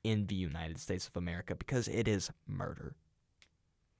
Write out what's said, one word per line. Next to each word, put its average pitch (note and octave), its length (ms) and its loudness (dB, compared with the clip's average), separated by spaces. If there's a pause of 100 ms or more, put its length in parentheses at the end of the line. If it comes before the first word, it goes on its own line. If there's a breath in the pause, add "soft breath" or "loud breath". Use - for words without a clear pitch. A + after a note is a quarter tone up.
in G#2+ 240 4
the G2+ 80 0
United E2 420 -2
States - 300 -2
of - 80 -8
America, F2 400 -2
because A#2+ 320 0
it A2 180 2
is G2+ 240 2 (160)
murder. - 480 -6 (1040)